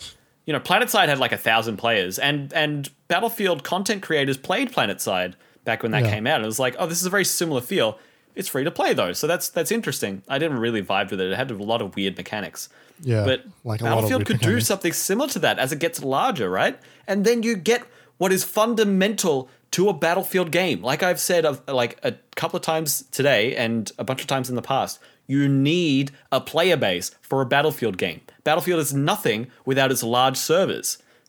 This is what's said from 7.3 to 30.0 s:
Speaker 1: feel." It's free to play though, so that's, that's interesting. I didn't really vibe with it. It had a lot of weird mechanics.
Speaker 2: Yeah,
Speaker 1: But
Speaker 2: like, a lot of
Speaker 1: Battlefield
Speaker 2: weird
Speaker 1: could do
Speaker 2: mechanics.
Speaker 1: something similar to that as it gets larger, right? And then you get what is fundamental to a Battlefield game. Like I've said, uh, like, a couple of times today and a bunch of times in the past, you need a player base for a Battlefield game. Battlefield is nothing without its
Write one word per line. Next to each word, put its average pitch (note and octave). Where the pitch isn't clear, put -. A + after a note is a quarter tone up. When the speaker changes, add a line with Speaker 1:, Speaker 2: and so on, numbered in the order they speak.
Speaker 1:
feel." B2
It's -
free C3+
to E3
play E4+
though, G2+
so A#2
that's, E3+
that's E3
interesting. A#2
I C3+
didn't D3+
really A2+
vibe G2
with G2
it. F#2
It F#2+
had B2+
a A2
lot G#2+
of G2
weird F#2+
mechanics. F#2
Speaker 2:
Yeah, A2+
Speaker 1:
But C3+
Speaker 2:
like, A2
a -
lot A2+
of -
Speaker 1:
Battlefield A2
Speaker 2:
weird G2
Speaker 1:
could -
do -
Speaker 2:
mechanics. A3+
Speaker 1:
something F#3+
similar A#3
to -
that A#2+
as C3
it D3
gets E3
larger, C#3+
right? C3
And G3
then A#3
you A3+
get G#3+
what F#3
is F#3+
fundamental G3+
to F#3+
a G3
Battlefield E3+
game. E3
Like C3+
I've F3+
said, E3+
uh, C#3+
like, B2
a B2+
couple E3+
of E3+
times D#3+
today C3
and A2+
a B2+
bunch C3
of -
times C3
in B2
the A#2
past, A#2+
you C#3
need C#3
a C3
player E3
base F#2
for C3+
a C3+
Battlefield C#3
game. F2
Battlefield E3
is C#3+
nothing C3+
without C3+
its A#2+